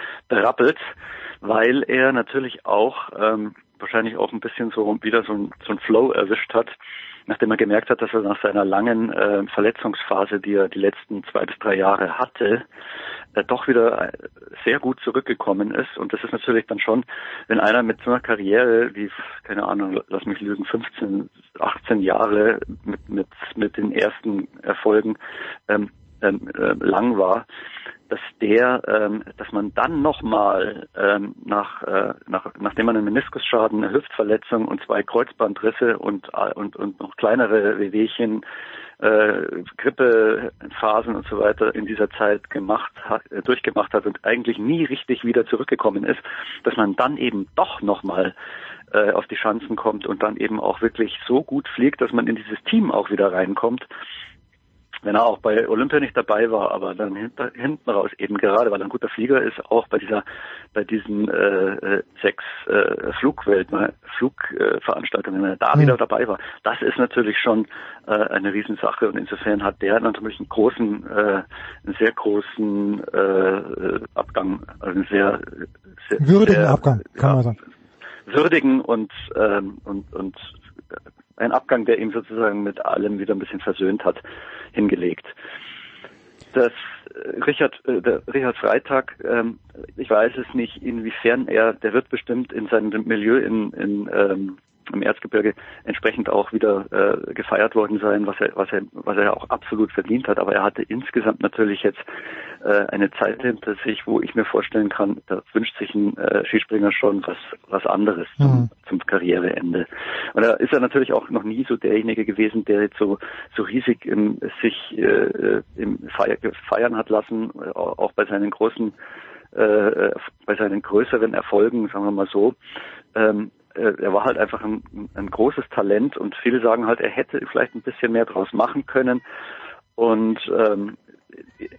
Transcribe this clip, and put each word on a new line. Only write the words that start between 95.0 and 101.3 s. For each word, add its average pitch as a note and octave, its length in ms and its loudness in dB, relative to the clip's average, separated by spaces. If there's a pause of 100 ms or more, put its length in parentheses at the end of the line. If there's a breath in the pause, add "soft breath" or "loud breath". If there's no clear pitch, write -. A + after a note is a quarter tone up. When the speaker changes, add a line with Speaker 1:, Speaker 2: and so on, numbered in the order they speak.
Speaker 1:
Erzgebirge G#2 520 0 (300 loud breath)
entsprechend A2+ 440 -2
auch - 240 0
wieder, G#2 400 2
äh, G2 420 0
gefeiert G#2+ 400 0
worden G#2+ 260 2
sein, G#2 260 2
was G2 140 -2
er, G#2 140 2
was F#2+ 160 -2
er, G2+ 120 -2 (100)
was - 240 -4
er G2+ 200 2
auch - 120 -12
absolut G#2+ 440 -2
verdient A2+ 360 -2
hat. G2+ 100 2
Aber F#2+ 160 0
er G2 80 4
hatte G#2 200 0
insgesamt A2 580 -2